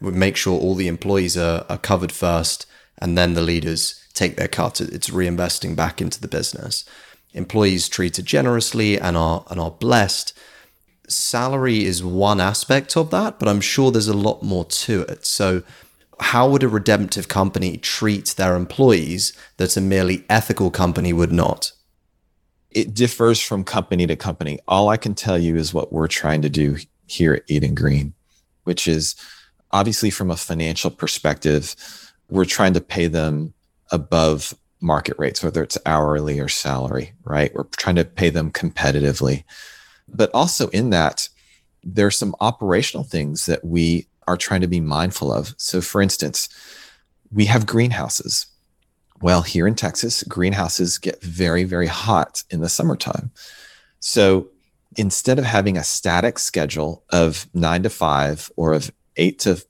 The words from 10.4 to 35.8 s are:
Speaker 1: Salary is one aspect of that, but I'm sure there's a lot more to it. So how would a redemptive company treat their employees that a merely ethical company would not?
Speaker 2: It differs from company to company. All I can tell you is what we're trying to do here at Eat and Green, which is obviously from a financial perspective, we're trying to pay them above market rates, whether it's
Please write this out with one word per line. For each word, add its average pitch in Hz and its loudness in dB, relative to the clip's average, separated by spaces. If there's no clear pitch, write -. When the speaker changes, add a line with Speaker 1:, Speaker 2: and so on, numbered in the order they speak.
Speaker 1:
Salary 127 0
is 92 -2
one 95 2
aspect 127 0
of 160 0
that, 202 0
but - 0
I'm 104 2
sure 131 2
there's 110 2
a 104 2
lot 104 0
more 92 -2
to - -2
it. - -10
So 92 0
how 123 4
would 139 4
a 127 2
redemptive 104 0
company 92 0
treat - -2
their 92 0
employees 90 2
that - 0
a 95 0
merely 95 2
ethical 107 2
company 90 0
would 85 2
not? - 0
Speaker 2:
It 110 -2
differs 117 2
from 95 -4
company 90 0
to 80 0
company. 78 -6
All 98 4
I 110 4
can 107 -4
tell 95 0
you 82 2
is 82 -2
what - -4
we're 80 0
trying 76 0
to 73 0
do 73 0
here - 2
at - -2
Eat 73 0
and 69 0
Green, 71 0
which 87 -2
is 78 0
obviously 101 0
from 92 -2
a 78 -2
financial 80 -4
perspective, - -2
we're 92 2
trying 95 2
to 85 2
pay 87 -2
them 78 -2
above 80 0
market 76 -2
rates, 73 -4
whether 80 -2
it's - -6